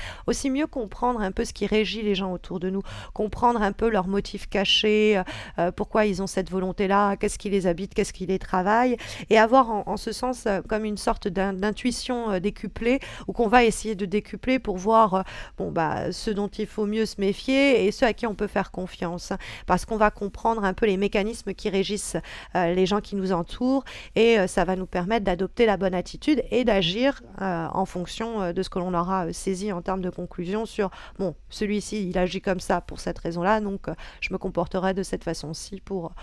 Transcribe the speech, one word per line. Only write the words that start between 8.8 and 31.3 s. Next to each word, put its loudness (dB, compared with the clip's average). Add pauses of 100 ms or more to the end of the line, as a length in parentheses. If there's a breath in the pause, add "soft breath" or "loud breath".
et 10
avoir 8
en, -2
en -2
ce -6
sens, -4
euh, 2
comme 0
une -2
sorte -2
d'in-, 0
d'intuition, -2
euh, 0
décuplée, 0 (300 loud breath)
ou -6
qu'on 2
va 8
essayer 2
de -2
décupler -2
pour -4
voir, 6
euh, 2 (340 loud breath)
bon, -4
bah, 0
ce -6
dont -2
il -6
faut -4
mieux 0
se -8
méfier 4
et 4
ceux 2
à 2
qui -6
on -2
peut -4
faire -2
confiance, -6
hein, -2 (280 loud breath)
parce 2
qu'on -4
va 6
comprendre -2
un 2
peu 2
les 4
mécanismes 0
qui -6
régissent, -2 (400 loud breath)
euh, 2
les 4
gens 2
qui -10
nous 0
entourent, 0 (320 loud breath)
et, 6
euh, 4
ça 2
va 0
nous -4
permettre 0
d'adopter 2
la 4
bonne 0
attitude 0
et 2
d'agir, 2 (180)
euh, -2
en 0
fonction, -6
euh, 0
de -2
ce -4
que -2
l'on -2
aura, 0
euh, -4
saisi -4
en -4
termes -2
de -2
conclusion -6
sur, -2 (280 loud breath)
bon, -2 (120)